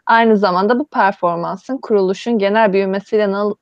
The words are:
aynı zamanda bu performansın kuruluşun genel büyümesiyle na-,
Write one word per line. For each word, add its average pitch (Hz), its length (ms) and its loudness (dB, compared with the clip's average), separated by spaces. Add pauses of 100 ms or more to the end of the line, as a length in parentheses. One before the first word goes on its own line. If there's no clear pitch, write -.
aynı 226 300 4
zamanda 196 420 0
bu 294 80 -4
performansın 190 920 -4
kuruluşun 202 600 -2
genel 202 340 2
büyümesiyle 196 600 -2
na-, 208 300 -4